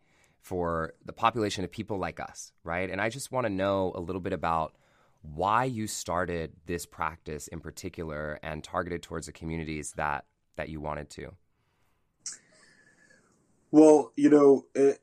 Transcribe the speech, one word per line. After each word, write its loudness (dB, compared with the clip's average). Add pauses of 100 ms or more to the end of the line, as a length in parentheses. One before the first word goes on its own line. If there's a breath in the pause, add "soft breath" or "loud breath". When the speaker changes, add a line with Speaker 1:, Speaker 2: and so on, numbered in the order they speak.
(400)
Speaker 1:
for -4 (100)
the -14
population 0
of -6
people -8
like -6
us, -12 (140)
right? -4
And -6
I -2
just -12
wanna -2
know 0
a -6
little -6
bit -4
about -2 (480)
why 0
you -4
started -4 (140)
this -6
practice -8
in -12
particular -10
and -8
targeted -4
towards -10
the -16
communities -8
that, -4 (320)
that -8
you -10
wanted -8
to. -14 (2250 soft breath)
Speaker 2:
Well, 10
you 6
know, 8
it, 4